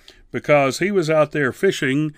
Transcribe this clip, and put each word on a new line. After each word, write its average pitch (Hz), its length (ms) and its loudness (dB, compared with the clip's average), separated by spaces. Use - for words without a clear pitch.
because 139 460 0
he 190 140 -2
was 175 180 0
out 156 220 2
there 143 200 -2
fishing 151 680 -2